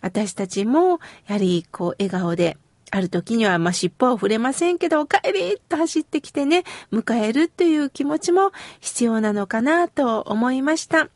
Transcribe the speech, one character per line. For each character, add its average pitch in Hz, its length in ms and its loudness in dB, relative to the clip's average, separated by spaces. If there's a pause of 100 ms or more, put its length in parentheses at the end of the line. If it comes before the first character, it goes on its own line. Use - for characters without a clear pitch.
私 202 320 -4
た 196 120 -6
ち 196 180 -4
も、 330 360 2 (260)
や 202 80 -6
は 208 40 0
り、 180 320 2
こ 175 180 -4
う、 - 120 -6
笑 196 100 -2
顔 180 260 -2
で、 170 200 0 (340)
あ 196 100 -2
る 180 80 0
時 180 280 -2
に 226 80 2
は、 185 160 2
ま 170 100 2
あ、 - 20 -2
尻 175 280 -2
尾 254 60 4
は 247 60 4
触 196 160 -2
れ 220 100 2
ま 254 140 -2
せ 349 200 0
ん 349 60 -2
け 349 100 -2
ど、 311 140 2
「お 294 40 -4
か 392 160 2
え 554 100 0
り」 392 360 -2
と 339 80 -2
走 320 240 0
っ - 20 -4
て - 180 -4
き - 120 -20
て 285 120 -2
ね、 339 200 2 (280)
迎 226 300 0
え 214 100 0
る 302 160 2
と - 140 -2
い 339 140 4
う 285 120 0
気 - 160 -6
持 302 140 -2
ち 349 140 -2
も 381 180 4 (300)
必 - 240 -4
要 226 160 2
な 214 120 0
の 202 140 -2
か 226 160 -2
な 330 240 2
と 240 360 0
思 226 280 0
い 262 100 0
ま 302 160 0
し 320 100 -8
た。 320 300 0